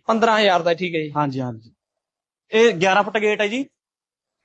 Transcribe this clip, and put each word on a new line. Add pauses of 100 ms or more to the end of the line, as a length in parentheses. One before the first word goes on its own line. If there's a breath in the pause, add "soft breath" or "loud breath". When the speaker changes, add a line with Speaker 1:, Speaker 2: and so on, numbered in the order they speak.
Speaker 1:
ਪੰਦਰਾਂ
ਹਜ਼ਾਰ
ਦਾ,
ਠੀਕ
ਹੈ
ਜੀ।
Speaker 2:
ਹਾਂਜੀ,
ਹਾਂਜੀ। (800)
ਇਹ
ਗਿਆਰਾਂ
ਫੁੱਟ
ਗੇਟ
ਹੈ
ਜੀ, (800)